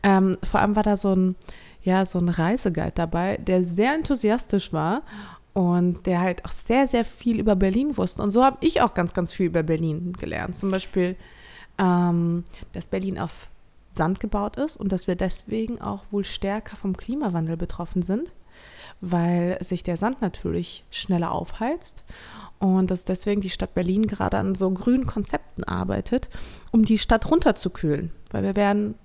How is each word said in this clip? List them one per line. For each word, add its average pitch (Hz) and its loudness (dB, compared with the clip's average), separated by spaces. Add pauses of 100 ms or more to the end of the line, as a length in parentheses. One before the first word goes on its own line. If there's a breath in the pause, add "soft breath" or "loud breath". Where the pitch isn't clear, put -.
Ähm, 190 6
vor - 2
allem 202 4
war 208 2
da 208 4
so 196 2
ein, 185 2 (480 loud breath)
ja, 190 4
so 185 -2
ein 175 2
Reiseguide 170 0
dabei, 170 0
der 185 2
sehr 196 2
enthusiastisch 233 0
war 165 0 (520 loud breath)
und 175 2
der 175 2
halt 180 -2
auch - -8
sehr, 254 2
sehr 233 2
viel 226 -2
über 208 4
Berlin 208 2
wusste. 185 -2
Und 202 0
so 240 6
hab 269 2
ich - 2
auch - 2
ganz, 175 0
ganz 175 -2
viel 180 0
über 165 0
Berlin 160 -2
gelernt. - -6
Zum 196 -2
Beispiel, 185 -2 (600 loud breath)
ähm, 175 2 (280 loud breath)
dass - -10
Berlin 190 -4
auf - -8 (420)
Sand 170 0
gebaut 208 -4
ist 285 -4
und 196 -2
dass 185 -2
wir 180 0
deswegen 220 -4
auch 202 -8
wohl 202 -2
stärker 202 -6
vom 190 -4
Klimawandel 175 -2
betroffen 175 -4
sind, 214 -2 (680 loud breath)
weil 175 0
sich 180 -4
der 175 -4
Sand 233 -2
natürlich 175 -4
schneller 170 -2
aufheizt - -6 (560 loud breath)
und 185 4
dass 180 -2
deswegen 202 0
die 190 -4
Stadt - -6
Berlin 185 2
gerade 196 0
an 190 0
so 190 2
grünen 240 2
Konzepten - -4
arbeitet, 98 -2 (420 loud breath)
um 226 8
die 214 4
Stadt - 4
runterzukühlen, 175 2 (200)
weil 190 -2
wir 196 0
werden 202 2 (120)